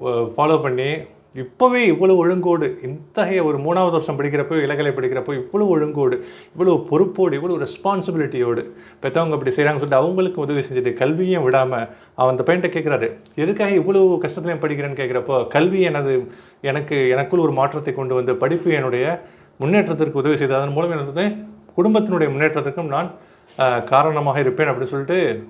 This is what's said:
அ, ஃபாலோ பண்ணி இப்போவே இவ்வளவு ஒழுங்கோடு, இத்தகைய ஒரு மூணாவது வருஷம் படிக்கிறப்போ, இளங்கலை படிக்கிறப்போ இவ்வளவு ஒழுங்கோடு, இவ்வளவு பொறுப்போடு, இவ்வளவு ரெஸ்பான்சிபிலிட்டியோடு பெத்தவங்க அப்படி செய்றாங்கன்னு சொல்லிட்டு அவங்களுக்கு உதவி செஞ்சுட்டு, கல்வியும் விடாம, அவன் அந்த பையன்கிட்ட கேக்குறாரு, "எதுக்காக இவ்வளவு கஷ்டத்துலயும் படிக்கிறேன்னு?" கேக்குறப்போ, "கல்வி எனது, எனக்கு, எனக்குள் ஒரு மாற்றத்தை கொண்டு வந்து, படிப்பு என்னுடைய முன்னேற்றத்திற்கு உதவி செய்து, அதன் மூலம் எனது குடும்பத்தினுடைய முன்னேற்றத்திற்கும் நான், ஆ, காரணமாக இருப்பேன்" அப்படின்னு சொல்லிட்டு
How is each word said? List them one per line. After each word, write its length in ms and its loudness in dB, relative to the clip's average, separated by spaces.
அ, 60 -4
ஃபாலோ 540 2
பண்ணி 320 -2
இப்போவே 360 2
இவ்வளவு 540 4
ஒழுங்கோடு, 560 0
இத்தகைய 600 -2
ஒரு 140 0
மூணாவது 320 2
வருஷம் 300 -2
படிக்கிறப்போ, 320 -2
இளங்கலை 400 0
படிக்கிறப்போ 420 -2
இவ்வளவு 460 0
ஒழுங்கோடு, 380 0
இவ்வளவு 280 2
பொறுப்போடு, 560 0
இவ்வளவு 280 -4
ரெஸ்பான்சிபிலிட்டியோடு 1080 -2
பெத்தவங்க 300 0
அப்படி 180 -2
செய்றாங்கன்னு 40 0
சொல்லிட்டு 420 2
அவங்களுக்கு 440 0
உதவி 200 -2
செஞ்சுட்டு, 320 -2
கல்வியும் 580 0
விடாம, 380 0
அவன் 240 2
அந்த 40 0
பையன்கிட்ட 280 0
கேக்குறாரு, 460 -2
"எதுக்காக 360 0
இவ்வளவு 520 4
கஷ்டத்துலயும் 400 -6
படிக்கிறேன்னு?" 360 -4
கேக்குறப்போ, 480 0
"கல்வி 340 2
எனது, 520 0
எனக்கு, 480 0
எனக்குள் 320 2
ஒரு 120 2
மாற்றத்தை 420 -2
கொண்டு 200 -4
வந்து, 200 0
படிப்பு 360 0
என்னுடைய 520 0
முன்னேற்றத்திற்கு 640 0
உதவி 180 2
செய்து, 200 0
அதன் 160 -2
மூலம் 180 0
எனது 380 -4
குடும்பத்தினுடைய 540 2
முன்னேற்றத்திற்கும் 560 -2
நான், 240 -4
ஆ, 200 0
காரணமாக 640 2
இருப்பேன்" 280 0
அப்படின்னு 160 -2
சொல்லிட்டு 640 -2